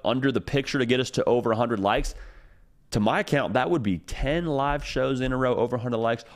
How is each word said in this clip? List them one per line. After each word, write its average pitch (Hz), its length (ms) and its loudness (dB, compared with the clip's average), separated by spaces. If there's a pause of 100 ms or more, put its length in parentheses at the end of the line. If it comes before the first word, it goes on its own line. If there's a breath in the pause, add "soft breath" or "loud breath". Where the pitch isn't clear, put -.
under 131 260 2
the 107 100 0
picture 139 360 -2
to 127 80 2
get 123 140 2
us 127 120 -2
to - 120 0
over 117 280 2
a 110 40 2
hundred 117 240 0
likes. 107 360 0 (760 soft breath)
To 117 80 0
my 120 220 2
account, 139 320 0
that 127 160 2
would 165 140 0
be 98 140 0
ten 156 480 -2
live 143 400 0
shows 131 340 0
in 127 140 -2
a 127 40 -2
row 127 180 2
over 120 200 0
a 113 40 0
hundred 120 180 -2
likes 113 260 0 (120)